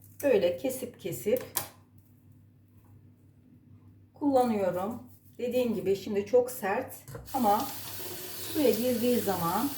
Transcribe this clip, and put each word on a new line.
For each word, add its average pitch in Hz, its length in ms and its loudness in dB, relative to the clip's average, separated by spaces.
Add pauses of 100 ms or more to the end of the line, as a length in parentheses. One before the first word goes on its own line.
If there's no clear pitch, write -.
(240)
böyle 180 340 4
kesip - 420 -6
kesip 208 440 -2 (2750)
kullanıyorum. 226 920 2 (340)
Dediğim 240 380 0
gibi 185 200 0
şimdi 202 300 -2
çok 247 260 4
sert 214 420 -4 (400)
ama 233 340 2 (840)
suya 285 180 4
girdiği 233 480 2
zaman 185 580 0